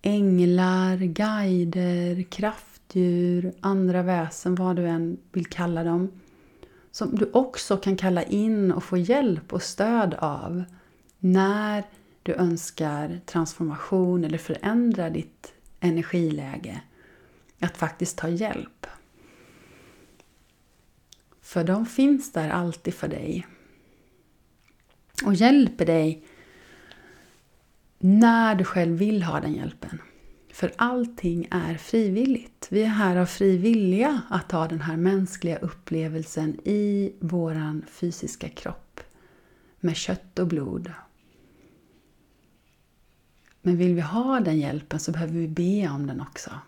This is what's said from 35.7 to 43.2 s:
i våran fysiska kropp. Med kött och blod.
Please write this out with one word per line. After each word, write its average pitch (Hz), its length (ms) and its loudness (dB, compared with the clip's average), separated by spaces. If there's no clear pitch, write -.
i 202 560 0
våran 156 680 -4
fysiska - 640 -8
kropp. - 500 -12
Med 165 160 0
kött - 440 -6
och 180 80 0
blod. 165 440 -6